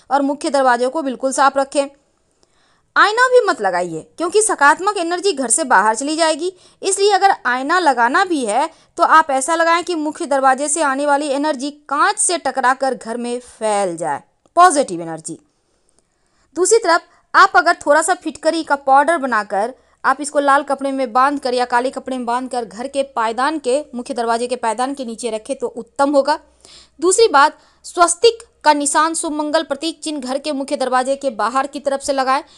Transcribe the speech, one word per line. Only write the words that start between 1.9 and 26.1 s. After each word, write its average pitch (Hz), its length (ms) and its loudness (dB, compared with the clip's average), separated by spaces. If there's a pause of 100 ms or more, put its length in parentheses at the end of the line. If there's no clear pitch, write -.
आईना 427 300 4
भी 494 200 4
मत 320 140 -2
लगाइए 175 400 -2 (160)
क्योंकि 370 240 0
सकारात्मक 359 560 2
एनर्जी 349 340 -2
घर 277 180 -4
से 320 140 0
बाहर 220 320 2
चली 285 200 -6
जाएगी, 320 380 -2 (300)
इसलिए 392 280 0
अगर 381 240 4 (100)
आईना 262 340 -2
लगाना 277 460 2
भी 302 200 -4
है 247 240 -2 (280)
तो 349 60 2
आप 311 260 4
ऐसा 269 260 -2
लगाएं 330 280 2
कि 359 120 -4
मुख्य 302 300 -6
दरवाजे 269 420 2
से 330 140 -4
आने 277 240 -2
वाली 294 220 0
एनर्जी 285 440 -4
कांच 339 480 -2
से 339 180 -2
टकराकर 262 580 -2
घर 226 220 -10
में 240 220 -6
फैल 202 580 -4
जाए, 147 260 -6 (320)
पॉजिटिव 285 460 4
एनर्जी। 160 380 -12 (1160)
दूसरी 370 220 2
तरफ 349 240 2 (340)
आप 381 200 6
अगर 349 180 4
थोड़ा 302 280 2
सा 370 120 0
फिटकरी 320 500 -4
का 285 120 -2
पाउडर 285 420 4
बनाकर 226 580 -2 (300)
आप 262 160 0
इसको 294 180 -4
लाल 285 240 4
कपड़े 269 280 -4
में 262 220 -4
बांधकर 269 400 0
या 247 120 0
काले 247 260 -2
कपड़े 262 260 -8
में 247 80 -8
बांधकर 247 400 -6
घर 208 220 -12
के 277 160 -4
पायदान 254 560 -4
के, 285 260 -2 (100)
मुख्य 247 180 -10
दरवाजे 233 340 -2
के 247 80 -4
पायदान 247 380 -4
के 269 120 -10
नीचे 226 240 -8
रखें 220 260 -6
तो 240 120 -6
उत्तम 277 480 -2